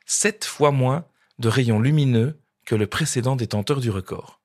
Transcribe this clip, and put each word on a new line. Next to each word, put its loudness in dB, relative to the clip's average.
sept -2
fois 2
moins 0
de -2
rayons 2
lumineux 2
que -2
le 0
précédent -2
détenteur -2
du -2
record. -10